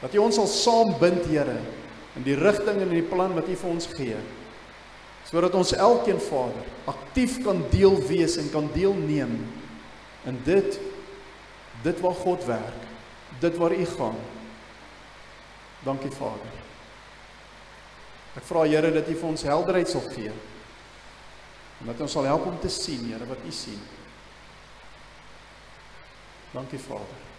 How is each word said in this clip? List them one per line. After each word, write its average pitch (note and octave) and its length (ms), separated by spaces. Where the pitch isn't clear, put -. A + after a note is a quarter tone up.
dat C3 140
u G#3 40
ons A3 160
sal G#3 120
saambind, F3+ 800
Here, C#3 320
in B2+ 60
die C#3 120
rigting G3+ 460
en F#3 80
in E3+ 140
die - 80
plan F#3 240
wat D#3+ 140
u F#3 60
vir F3 160
ons E3+ 160
gee, A#2 300
sodat F3 300
ons F#3 180
elkeen, G#3+ 480
Vader, B2 440
aktief - 580
kan F3+ 260
deel F#3+ 260
wees E3+ 280
en D3 140
kan D3+ 220
deelneem D3+ 720
in B2 180
dit, F#3 360
dit E3+ 180
waar F3+ 140
God F3+ 320
werk, A2 340
dit E3+ 160
waar E3+ 160
u F3+ 120
gaan. A2+ 320
Dankie, C3+ 260
Vader. A2 500
Ek - 80
vra, E3 180
Here, D#3 300
dat D#3+ 140
u E3 60
vir E3+ 140
ons D#3+ 140
helderheid E3+ 480
sal C3+ 140
gee, G#2+ 160
en A#2 80
dat A#2 160
ons - 80
sal C3+ 160
help D3+ 180
om F3 160
te F3 80
sien, A#2 400
Here, A#2 160
wat B2+ 200
u D#3+ 80
sien. G#2 260
Dankie, C3+ 280
Vader. G#2 440